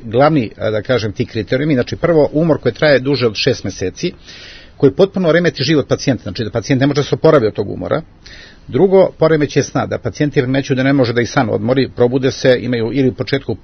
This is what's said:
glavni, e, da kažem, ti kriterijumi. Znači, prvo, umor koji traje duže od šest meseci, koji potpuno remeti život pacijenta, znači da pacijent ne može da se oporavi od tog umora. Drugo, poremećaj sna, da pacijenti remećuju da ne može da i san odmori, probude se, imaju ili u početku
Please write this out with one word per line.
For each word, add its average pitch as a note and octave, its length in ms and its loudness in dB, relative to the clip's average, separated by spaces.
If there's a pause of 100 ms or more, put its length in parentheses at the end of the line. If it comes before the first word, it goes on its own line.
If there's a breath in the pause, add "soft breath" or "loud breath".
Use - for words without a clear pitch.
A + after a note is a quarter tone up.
glavni, A#2+ 540 2
e, G#2+ 140 -4
da G#2+ 100 -2
kažem, A2+ 300 -2
ti - 140 -4
kriterijumi. C3 480 -2
Znači, A#2+ 220 -2
prvo, D#3+ 380 2
umor D#3 260 2
koji A#2+ 140 -2
traje D3 260 2
duže B2+ 280 0
od G#2+ 80 -2
šest - 280 -2
meseci, G2 480 -6 (640 loud breath)
koji C#3 140 4
potpuno F#3 400 0
remeti E3 320 0
život D3 240 0
pacijenta, A#2+ 360 -2
znači G#2 200 -8
da G#2 80 -6
pacijent B2 280 -2
ne C#3 80 2
može C#3 80 0
da C#3+ 80 0
se - 120 -4
oporavi D3 320 4
od G2+ 60 -2
tog G2+ 180 -6
umora. F2+ 300 -4 (640 loud breath)
Drugo, F#3 440 4
poremećaj D#3 520 0
sna, A#2 220 -4
da G2+ 120 -6
pacijenti D3 440 -2
remećuju C3 340 -2
da B2+ 80 0
ne C#3 100 2
može B2 200 2
da A#2+ 80 0
i A2+ 40 0
san A#2+ 240 -2
odmori, A2+ 400 0
probude B2+ 420 0
se, B2+ 280 2
imaju A#2 340 -4
ili C3 160 0
u - 40 -2
početku B2+ 500 -6